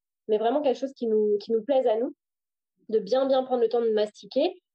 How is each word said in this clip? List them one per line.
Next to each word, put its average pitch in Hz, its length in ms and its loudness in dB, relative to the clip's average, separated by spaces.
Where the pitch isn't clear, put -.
mais 214 100 2
vraiment 240 240 0
quelque 247 180 0
chose 269 140 -8
qui 233 140 -6
nous, 214 300 2
qui 226 160 -6
nous 220 100 0
plaise 262 240 0
à 220 100 2
nous, 269 160 -4
de 214 100 2
bien, 247 260 0
bien 262 180 2
prendre 254 180 -2
le 226 80 2
temps 240 100 0
de 226 120 0
mastiquer. 214 720 -2